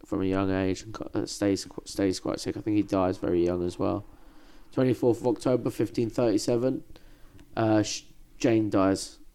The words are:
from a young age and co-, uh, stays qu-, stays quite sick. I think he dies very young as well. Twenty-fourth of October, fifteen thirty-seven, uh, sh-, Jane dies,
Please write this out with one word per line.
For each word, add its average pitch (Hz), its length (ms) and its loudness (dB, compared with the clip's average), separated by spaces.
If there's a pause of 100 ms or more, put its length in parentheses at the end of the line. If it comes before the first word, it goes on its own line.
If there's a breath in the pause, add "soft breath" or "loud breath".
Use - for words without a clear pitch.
from 92 160 -4
a 95 60 0
young 95 260 0
age 95 300 0
and 110 100 -14
co-, - 220 -10
uh, 104 100 -2
stays 98 400 -2
qu-, - 220 -14
stays 95 340 -2
quite - 200 -4
sick. - 180 -4
I - 20 -10
think 104 160 0
he 104 60 2
dies 92 340 2
very 85 260 2
young 87 240 2
as 90 120 -6
well. 95 260 -2 (680 soft breath)
Twenty-fourth 127 480 2
of 123 80 0
October, 123 420 0
fifteen 113 400 -2
thirty-seven, 120 720 0 (720 soft breath)
uh, 110 280 4
sh-, - 180 -8 (360)
Jane 110 320 2
dies, 95 480 2 (160)